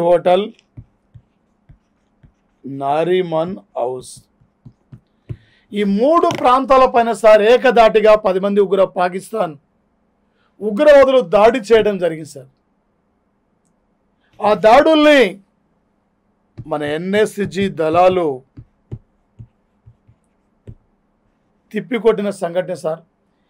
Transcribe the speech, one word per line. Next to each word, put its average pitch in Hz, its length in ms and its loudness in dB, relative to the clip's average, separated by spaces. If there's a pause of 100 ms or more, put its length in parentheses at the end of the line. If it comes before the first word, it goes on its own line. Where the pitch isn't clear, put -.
హోటల్, 180 400 0 (2250)
నారిమన్ 165 760 -4 (220)
హౌస్ 123 360 -10 (1600)
ఈ 208 100 -4 (180)
మూడు 339 260 2 (140)
ప్రాంతాలపైన 254 720 2 (100)
సార్ 214 200 6 (120)
ఏకధాటిగా 220 600 4 (140)
పది 185 180 -2
మంది 202 200 0
ఉగ్ర, 190 180 0 (160)
పాకిస్తాన్ 180 560 -6 (1120)
ఉగ్రవాదులు 269 520 4 (140)
దాడి 226 340 2
చేయడం 214 340 2
జరిగింది 160 320 -8
సార్. 131 160 -20 (1900)
ఆ 214 100 -2 (160)
దాడుల్ని 294 560 4 (1500)
మన 151 120 -6 (160)
ఎన్ఎస్జి 190 680 -4 (160)
దళాలు 175 480 2 (3500)
తిప్పికొట్టిన 208 580 -4 (120)
సంఘటన 170 420 -6
సార్. 165 180 -8 (480)